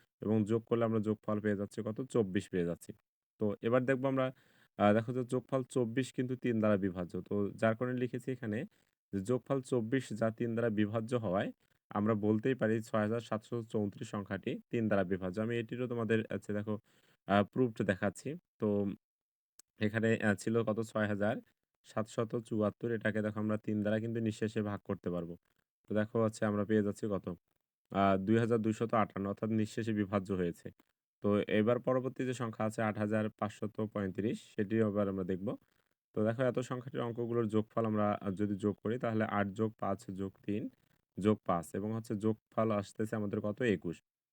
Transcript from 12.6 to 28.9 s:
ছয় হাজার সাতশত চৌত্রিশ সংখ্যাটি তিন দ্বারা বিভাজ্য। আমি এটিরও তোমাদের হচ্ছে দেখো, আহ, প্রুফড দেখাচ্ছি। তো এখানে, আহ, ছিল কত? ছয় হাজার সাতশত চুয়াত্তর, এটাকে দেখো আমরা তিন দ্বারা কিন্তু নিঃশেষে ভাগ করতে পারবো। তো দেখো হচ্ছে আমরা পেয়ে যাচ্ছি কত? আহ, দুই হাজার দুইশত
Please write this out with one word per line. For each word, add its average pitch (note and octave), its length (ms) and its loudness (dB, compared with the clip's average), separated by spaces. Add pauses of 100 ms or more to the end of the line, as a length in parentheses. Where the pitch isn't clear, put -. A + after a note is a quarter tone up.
ছয় G#2+ 200 -2
হাজার A2 200 0
সাতশত A2+ 500 -6
চৌত্রিশ G#2 380 -2
সংখ্যাটি G2+ 500 -4 (120)
তিন A#2 160 2
দ্বারা G2 160 4
বিভাজ্য। F#2 380 -2
আমি A#2 160 -2
এটিরও A#2+ 300 -4
তোমাদের A2+ 440 0
হচ্ছে G2+ 220 -4
দেখো, G#2 260 -4 (480)
আহ, G2+ 160 6
প্রুফড B2 380 0
দেখাচ্ছি। G2+ 540 -2 (240)
তো A2 80 0 (1120)
এখানে, A2+ 380 2
আহ, G#2 180 2
ছিল A2+ 280 0
কত? G#2+ 160 0
ছয় G#2+ 280 -2
হাজার G#2 280 0 (480)
সাতশত A2+ 520 -4
চুয়াত্তর, A2+ 560 0
এটাকে G#2+ 300 0
দেখো G#2 180 -2
আমরা G#2+ 180 0
তিন G#2+ 240 -2
দ্বারা G#2+ 180 2
কিন্তু A#2 220 -4
নিঃশেষে A2 400 -2
ভাগ G#2 220 -4
করতে F#2 260 -4
পারবো। E2+ 260 -4 (520)
তো G#2 80 -4
দেখো G#2+ 280 2
হচ্ছে A2 220 0
আমরা G#2 200 0
পেয়ে G#2+ 180 4
যাচ্ছি G#2 280 -4
কত? F#2 180 -4
আহ, - 880 0
দুই G#2 220 4
হাজার A#2 200 2
দুইশত A2 340 0